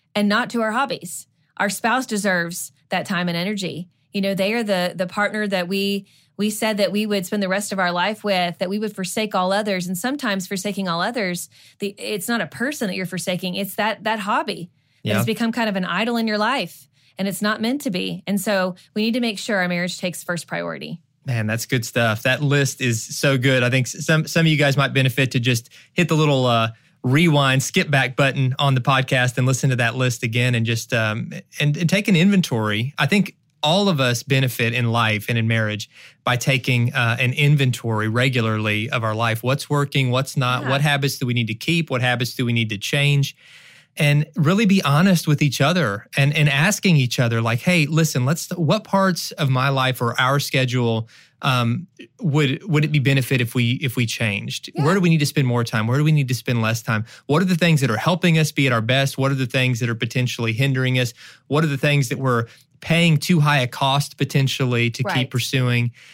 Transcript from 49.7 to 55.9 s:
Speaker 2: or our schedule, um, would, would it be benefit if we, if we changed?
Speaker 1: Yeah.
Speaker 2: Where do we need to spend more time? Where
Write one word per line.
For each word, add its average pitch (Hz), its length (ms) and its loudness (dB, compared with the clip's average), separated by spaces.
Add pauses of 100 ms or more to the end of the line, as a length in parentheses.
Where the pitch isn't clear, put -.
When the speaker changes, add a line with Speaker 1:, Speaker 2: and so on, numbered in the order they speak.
Speaker 2:
or 117 180 0
our 135 180 2
schedule, 120 720 0 (320)
um, 123 460 0 (340)
would, 151 480 0
would 151 160 2
it 151 60 -4
be 151 80 2
benefit 135 420 2
if 117 140 -4
we, 120 160 2 (100)
if 127 140 -4
we 120 100 0
changed? - 720 -6
Speaker 1:
Yeah. 139 100 0
Speaker 2:
Where 170 80 4
do 202 60 2
we 180 100 4
need 165 120 4
to 147 40 2
spend 139 220 0
more 120 160 0
time? 113 240 -2
Where 127 100 0